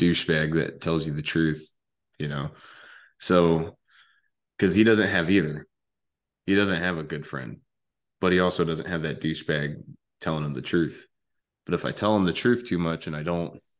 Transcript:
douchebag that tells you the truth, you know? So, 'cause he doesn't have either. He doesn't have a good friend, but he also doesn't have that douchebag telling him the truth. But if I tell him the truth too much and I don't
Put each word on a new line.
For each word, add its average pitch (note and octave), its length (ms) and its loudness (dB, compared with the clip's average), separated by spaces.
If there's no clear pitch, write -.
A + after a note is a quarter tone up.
douchebag D#2+ 540 2
that - 260 -2
tells D#2+ 260 -2
you D#2 80 -4
the D2+ 80 -4
truth, D#2 500 0
you D2 100 -6
know? C#2+ 240 -6
So, E2+ 580 2
'cause F#2 160 2
he G#2+ 100 6
doesn't G#2+ 240 6
have F2 220 0
either. D2+ 380 0
He G2 60 4
doesn't G2 260 2
have F2+ 160 -2
a D#2 60 -8
good D2+ 200 -8
friend, B1 340 -12
but F#2 120 2
he F2+ 80 4
also F2+ 240 2
doesn't E2 240 -4
have E2 140 -4
that D#2 180 -6
douchebag D2+ 560 -2
telling D#2 240 -4
him D2 80 -4
the C2 80 -8
truth. D#2 460 -2
But E2+ 100 -4
if E2+ 100 -4
I C2 80 -4
tell G#2+ 240 2
him G2 80 4
the E2+ 80 2
truth A#2+ 340 0
too F2+ 100 -2
much E2 300 -4
and D#2+ 80 -6
I D2+ 80 -8
don't E2+ 400 -4